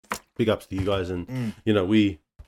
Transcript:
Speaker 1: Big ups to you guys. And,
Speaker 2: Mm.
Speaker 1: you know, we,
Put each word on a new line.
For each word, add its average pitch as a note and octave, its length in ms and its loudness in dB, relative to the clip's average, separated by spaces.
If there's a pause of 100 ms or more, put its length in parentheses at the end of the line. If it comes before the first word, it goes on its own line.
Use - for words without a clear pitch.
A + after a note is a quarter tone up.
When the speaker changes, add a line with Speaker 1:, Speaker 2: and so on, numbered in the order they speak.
(360)
Speaker 1:
Big A2+ 120 0
ups G#2 180 0
to - 80 -10
you F#2+ 100 -2
guys. F#2+ 260 -2
And, F2 180 -4
Speaker 2:
Mm. B2 260 -6 (100)
Speaker 1:
you A2 100 2
know, G2 100 2
we, G2+ 360 2 (280)